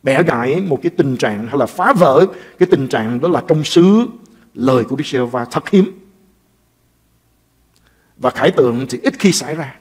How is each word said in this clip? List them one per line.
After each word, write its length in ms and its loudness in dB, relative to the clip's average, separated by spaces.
bẻ 200 2
gãy 380 0
một 220 -2
cái 80 -2
tình 260 -2
trạng 300 -4
hay 120 -4
là 80 0
phá 260 -2
vỡ 340 4
cái 120 2
tình 180 0
trạng 320 -2
đó 80 0
là 200 0
trong 160 2
xứ 420 4
lời 300 0
của 120 -6
Đức 80 -6
Giê-hô-va 400 -4
thật 260 -6
hiếm. 300 2
Và 140 0
khải 200 0
tượng 400 0
thì 120 -6
ít 160 -2
khi 140 2
xảy 220 -4
ra. 260 -10